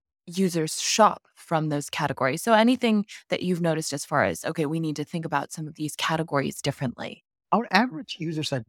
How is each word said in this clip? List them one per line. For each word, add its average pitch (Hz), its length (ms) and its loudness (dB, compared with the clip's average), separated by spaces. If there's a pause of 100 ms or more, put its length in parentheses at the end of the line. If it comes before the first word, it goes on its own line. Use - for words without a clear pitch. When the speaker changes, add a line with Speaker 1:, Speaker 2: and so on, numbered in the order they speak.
(280)
Speaker 1:
users 170 540 0
shop - 540 4
from 156 340 -2
those 147 200 -2
categories? 139 520 -2
So 233 120 4
anything 226 520 4 (240)
that - 140 -2
you've 180 180 0
noticed 160 320 0
as 143 120 -6
far 139 180 2
as, 87 200 0
"Okay, 156 220 -2
we 160 140 -2
need 156 160 -2
to 147 80 -6
think 165 200 -6
about 143 280 -4
some 156 160 -10
of 156 80 -14
these 151 200 -6
categories 151 680 -2
differently." - 600 -6 (280)
Speaker 2:
Our 220 180 2
average 202 500 0
users, 156 320 -4
I 127 180 -2